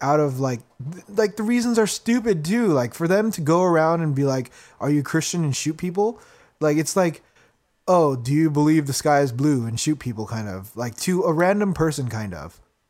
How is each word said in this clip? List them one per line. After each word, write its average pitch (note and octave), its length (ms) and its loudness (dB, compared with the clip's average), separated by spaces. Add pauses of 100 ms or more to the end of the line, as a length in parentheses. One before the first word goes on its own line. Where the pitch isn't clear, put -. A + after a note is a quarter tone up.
out C#3+ 180 2
of, C3+ 220 0
like, B2+ 180 -2 (320)
th-, F3+ 140 -16 (100)
like, G#3 220 0
the A3 60 -2
reasons A#3 360 2
are G#3+ 80 4
stupid A3+ 560 0
too. A3 240 2
Like, B2+ 260 2
for E3 140 -2
them G#3 240 2
to - 80 -6
go E3 240 2
around E3 380 2
and D#3 120 0
be C#3 120 0
like, C3 260 -2 (300)
"Are C3+ 80 -2
you D3 120 2
Christian?" D#3+ 440 -2
and C3+ 100 -2
shoot D#3 220 -6
people. G3+ 420 -2 (400)
Like, D3+ 160 2
it's D#3 220 -2
like, F3 260 0 (640)
"Oh, D#3+ 300 4
do B2 160 -2
you D#3+ 160 4
believe D3+ 360 2
the C#3 60 -4
sky C#3+ 300 2
is C3+ 100 0
blue?" C3 340 0
and A2+ 140 -6
shoot D3+ 200 -2
people, A2 280 -8
kind A2 220 -8
of. F#2+ 260 -12
Like, A2+ 220 -8 (100)
to F3+ 160 0
a E3+ 80 0
random F#3+ 420 2
person, D3 360 -2
kind G#2+ 240 -8
of. D#2+ 260 -16 (300)